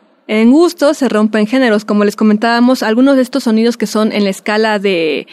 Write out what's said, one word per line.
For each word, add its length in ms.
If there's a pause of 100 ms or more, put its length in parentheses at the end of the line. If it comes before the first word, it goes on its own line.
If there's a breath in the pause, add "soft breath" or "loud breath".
(280)
en 240
gusto 420
se 160
rompen 380
géneros. 380
Como 200
les 100
comentábamos, 680
algunos 360
de 40
estos 220
sonidos 340
que 100
son 240
en 120
la 80
escala 480
de 540